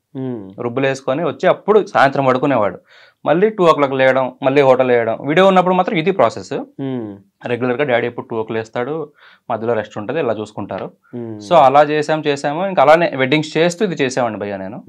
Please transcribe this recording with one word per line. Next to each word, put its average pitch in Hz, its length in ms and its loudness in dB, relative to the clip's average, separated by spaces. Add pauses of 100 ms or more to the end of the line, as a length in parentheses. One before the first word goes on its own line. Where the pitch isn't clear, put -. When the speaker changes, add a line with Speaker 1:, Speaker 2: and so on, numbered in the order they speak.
(180)
Speaker 1:
మ్మ్. 117 420 -10
Speaker 2:
రుబ్బులు 123 280 -4
వేసుకొని 135 360 -4
వచ్చి 160 240 -4
అప్పుడు 196 380 2
సాయంత్రం 135 400 2
పడుకునేవాడు. 127 540 0 (460)
మళ్ళీ 180 240 2
టూ 202 160 0
o'clock 143 280 2
లేయడం, 131 400 2 (100)
మళ్ళీ 135 180 2
హోటల్ 127 300 4
వేయడం. 117 300 2
వీడియో 165 260 2
ఉన్నప్పుడు 185 260 4
మాత్రం 185 240 0
ఇది 160 140 0
ప్రాసెస్. 113 420 0
Speaker 1:
మ్మ్. 131 640 -8 (280)
Speaker 2:
రెగ్యులర్గా 120 380 -2
డాడీ 120 240 0
ఎప్పుడు 120 180 -10
టూ 120 100 -10
o'clock 110 180 -6
లేస్తాడు, 123 560 -6 (400)
మధ్యలో 113 240 -2
రెస్ట్ 107 240 -6
ఉంటది, 120 220 -6
ఇలా 117 140 -2
చూసుకుంటారు. 104 580 -10 (240)
Speaker 1:
మ్మ్. 113 240 -12
Speaker 2:
So 104 160 0
అలా 143 280 6
చేసాం, 151 440 -2
చేసాము. 147 400 -2
ఇంకా - 140 0
అలానే 160 340 6
వెడ్డింగ్స్ 139 420 0
చేస్తూ 175 280 0
ఇది 156 180 -4
చేసామండి 120 360 -2
భయ్యా 101 180 -6
నేను. 98 320 -12